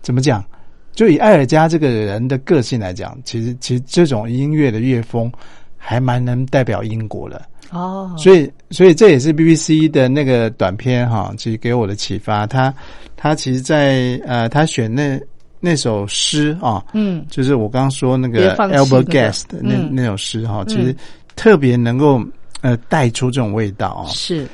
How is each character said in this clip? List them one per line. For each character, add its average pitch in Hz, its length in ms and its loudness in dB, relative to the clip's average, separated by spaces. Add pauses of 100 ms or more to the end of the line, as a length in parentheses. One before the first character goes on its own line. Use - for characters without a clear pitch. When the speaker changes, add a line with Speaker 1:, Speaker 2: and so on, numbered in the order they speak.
Speaker 1:
怎 127 100 -4
么 123 80 2
讲？ 127 240 -2 (480)
就 220 160 2
以 151 80 4
艾 214 180 6
尔 143 100 4
加 156 240 4
这 165 80 0
个 151 120 2
人 107 400 -2
的 131 100 -2
个 139 240 2
性 123 160 -4
来 95 140 -6
讲， 101 320 -10
其 113 200 -6
实， 123 140 -6
其 127 180 -4
实 127 80 -4
这 175 220 2
种 117 240 -2
音 139 220 -2
乐 151 180 2
的 107 80 -2
乐 120 240 0
风 117 280 -4 (460)
还 - 220 -4
蛮 123 260 0
能 123 220 -2
代 131 160 0
表 110 220 -2
英 110 240 -6
国 - 200 -10
的。 - 140 -14 (280)
Speaker 2:
哦。 185 460 -8
Speaker 1:
所 165 180 8
以， 147 140 6 (220)
所 185 160 6
以 175 80 10
这 214 160 8
也 143 80 6
是 151 140 2
B 156 120 2
B 165 120 6
C 156 320 2
的 143 200 4
那 143 160 2
个 120 260 2
短 98 260 -2
片 123 340 0
哈， 101 260 -4
其 113 140 -6
实 110 60 -4
给 120 180 -2
我 120 100 2
的 101 120 -4
启 98 200 -6
发。 104 300 -2
他， 131 260 0 (440)
他 151 180 0
其 131 180 -4
实 127 80 -2
在， 135 640 0
呃， 120 240 -2
他 147 160 2
选 113 300 -2
那， 139 260 -2 (380)
那 175 160 0
首 107 320 -2
诗 147 560 -2
啊， 107 300 -2
Speaker 2:
嗯。 185 360 -4
Speaker 1:
就 - 140 -4
是 135 140 2
我 107 120 -2
刚 127 140 -2
刚 135 80 2
说 131 260 -2
那 127 120 -2
个 117 100 -2
Speaker 2:
别 185 160 2
放 202 160 0
弃 147 60 0
那 139 80 6
个。 - 20 0
Speaker 1:
Albert 131 200 4
Guest 120 420 0
的 - 140 -12
那， - 120 0
Speaker 2:
嗯。 - 160 -2
Speaker 1:
那 131 140 -2
首 104 120 -2
诗 113 300 -6
哈， 104 180 -6
Speaker 2:
嗯。 104 40 -8
Speaker 1:
其 110 80 -4
实 123 180 0 (400)
特 214 220 4
别 131 180 2
能 120 240 0
够， 139 240 4 (380)
呃， 123 160 2 (120)
带 139 220 2
出 127 220 -2
这 135 80 -2
种 107 120 -2
味 107 200 -2
道 98 160 -6
啊。 92 220 -8
Speaker 2:
是。 156 440 -6